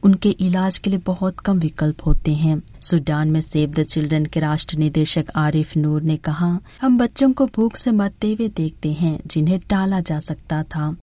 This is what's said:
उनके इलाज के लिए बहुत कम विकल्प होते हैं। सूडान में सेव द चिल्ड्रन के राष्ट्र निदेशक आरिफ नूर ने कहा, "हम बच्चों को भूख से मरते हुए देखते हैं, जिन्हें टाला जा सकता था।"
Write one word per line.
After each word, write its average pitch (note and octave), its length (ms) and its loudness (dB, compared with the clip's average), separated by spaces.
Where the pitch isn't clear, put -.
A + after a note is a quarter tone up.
उनके G3 280 4
इलाज F#3 480 0
के - 120 -4
लिए F#3+ 160 -2
बहुत F3+ 340 -4
कम G3 180 0
विकल्प D#3 380 -2
होते D3+ 280 4
हैं। D#3 280 0
सूडान D#3 480 2
में D#3+ 100 2
सेव D3+ 300 0
द D3+ 120 0
चिल्ड्रन D#3 440 0
के D#3 140 -2
राष्ट्र D#3 380 -2
निदेशक D3+ 460 0
आरिफ D#3 400 0
नूर D3+ 260 0
ने D#3 140 0
कहा, F3 440 -2
"हम B3+ 160 4
बच्चों B3+ 340 2
को C4+ 140 2
भूख A3 300 -2
से - 140 -2
मरते G#3 420 0
हुए A3 160 -2
देखते D#3 440 -4
हैं, D#3 340 0
जिन्हें E3+ 420 0
टाला F#3+ 320 0
जा D#3 200 -4
सकता D#3 420 -6
था।" D#3 420 -4